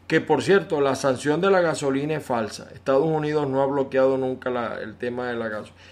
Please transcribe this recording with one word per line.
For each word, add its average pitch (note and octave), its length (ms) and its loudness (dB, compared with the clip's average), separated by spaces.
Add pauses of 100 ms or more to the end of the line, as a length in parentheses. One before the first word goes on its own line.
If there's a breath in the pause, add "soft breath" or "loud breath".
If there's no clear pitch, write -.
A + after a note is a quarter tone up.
Que, D#3+ 120 4
por D3 200 2
cierto, D#3+ 400 2
la C#3 140 2
sanción C#3 440 0
de G3 120 2
la F#3 100 6
gasolina D3 540 0
es C#3+ 100 -6
falsa. A2+ 480 -4
Estados C#3 320 2
Unidos D3+ 420 0
no C3+ 140 0
ha C#3 60 2
bloqueado C3+ 500 2
nunca C3 320 -4
la, A#2+ 320 -4
el G#2 140 -12
tema B2 320 -6
de A#2+ 80 -6
la A2+ 140 -4
gasolina. G#2 280 -10 (140 loud breath)